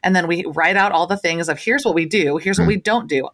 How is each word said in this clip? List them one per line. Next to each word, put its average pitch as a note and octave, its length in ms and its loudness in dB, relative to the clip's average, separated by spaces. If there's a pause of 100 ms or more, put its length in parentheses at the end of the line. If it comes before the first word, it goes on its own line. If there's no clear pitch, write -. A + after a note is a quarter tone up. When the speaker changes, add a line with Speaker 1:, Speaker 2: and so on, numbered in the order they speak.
Speaker 1:
And F#3+ 140 0
then F3 100 2
we E3+ 220 -2
write E3 280 0
out G3 160 2
all E3+ 140 2
the F#3+ 100 -2
things E3+ 320 -2
of, D3+ 120 -2
here's C4+ 260 -2
what - 80 0
we E3 140 0
do, D#3 300 0
here's F#3+ 200 -2
what E3+ 60 2
Speaker 2:
Hmm. E3 60 2
Speaker 1:
we G#3+ 80 2
don't G#3+ 300 -2
do. C3+ 260 0